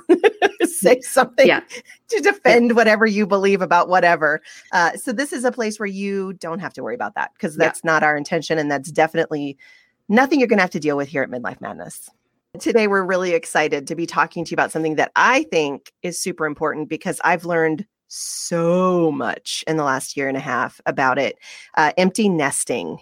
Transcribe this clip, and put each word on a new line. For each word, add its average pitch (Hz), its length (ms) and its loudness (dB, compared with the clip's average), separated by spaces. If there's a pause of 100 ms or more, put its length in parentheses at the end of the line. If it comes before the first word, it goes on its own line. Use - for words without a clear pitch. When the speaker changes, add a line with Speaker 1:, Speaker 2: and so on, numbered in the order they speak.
Speaker 1:
<laughs> 403 540 2
say 247 380 2
something 254 460 2
Speaker 2:
Yeah. 151 140 2 (460)
Speaker 1:
to 440 140 -2
defend 240 480 4
Speaker 2:
Yeah. 226 60 2
Speaker 1:
whatever 220 300 4
you 208 220 0
believe 196 340 2
about 175 280 2
whatever. 170 520 4 (300)
Uh, 175 220 2
so - 180 -8
this 269 220 -4
is 240 100 -6
a 247 80 2
place 220 280 -6
where 214 80 -6
you 196 460 -6
don't 170 260 -10
have 160 140 -10
to 131 100 -14
worry 117 120 -6
about 104 200 -6
that - 220 -4
'cause 151 200 -6
Speaker 2:
Yeah. 160 80 2
Speaker 1:
that's - 180 -4
not 156 200 2
our 151 140 2
intention, 160 400 -4
and 147 140 -2
that's 139 200 -4
definitely 156 680 -2 (500)
nothing 269 320 4
you're 247 80 4
gonna 208 140 4
have 180 100 0
to 170 80 -4
deal 147 180 0
with 139 120 -4
here 143 140 -2
at - 60 -6
Midlife 120 320 -8
Madness. 92 480 -14 (500)
Today, 226 280 2
we're 196 180 2
really 180 300 0
excited 151 500 0
to 170 100 -8
be 165 120 -4
talking 175 360 -2
to 156 60 -10
you 170 60 -6
about 147 160 0
something 160 240 -2
that 143 200 0
I 247 360 4
think 147 500 -2
is 175 160 -8
super 175 300 -6
important 151 420 -4
because 160 340 -6
I've 170 220 2
learned 160 400 0 (260)
so 175 1000 0
much - 560 -6
in 160 100 -2
the 151 60 0
last 135 340 -4
year 139 100 -4
and 135 80 -4
a 135 40 -4
half 123 480 -6
about 135 320 0
it, 123 180 -2 (400)
uh, 151 180 4
empty 190 320 2
nesting. 139 760 -2